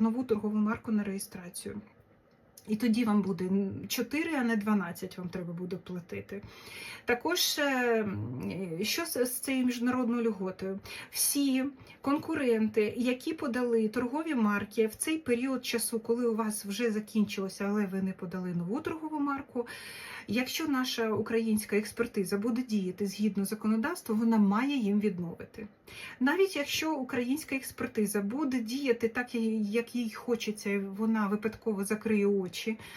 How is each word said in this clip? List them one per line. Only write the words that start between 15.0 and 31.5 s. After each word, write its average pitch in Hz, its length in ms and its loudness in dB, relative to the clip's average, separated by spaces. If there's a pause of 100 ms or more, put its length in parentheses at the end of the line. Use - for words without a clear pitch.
період 254 480 0
часу, 226 340 -2
коли 233 260 0
у 226 80 2
вас 214 300 -2
вже 208 260 0
закінчилося, 208 800 0
але 208 180 2
ви 190 160 -2
не 190 100 0
подали 180 420 -6
нову 175 260 -2
торгову 311 400 -4
марку, 277 460 -2 (640)
якщо 254 400 -2
наша 254 420 0
українська 220 640 0
експертиза 208 600 -2
буде 233 240 0
діяти 202 440 0
згідно 202 380 0
законодавства, 220 720 0
вона 226 240 4
має 220 380 6
їм 208 240 4
відмовити. 185 640 -4 (540)
Навіть 339 360 4
якщо 311 380 0
українська 254 640 -2
експертиза 214 640 0
буде 254 400 0
діяти 233 480 2
так, 254 260 -4
я-, 220 260 2
як 214 340 0
їй 233 180 -2
хочеться, 220 580 -2
і 202 80 2
вона 208 480 0
випадково 208 580 0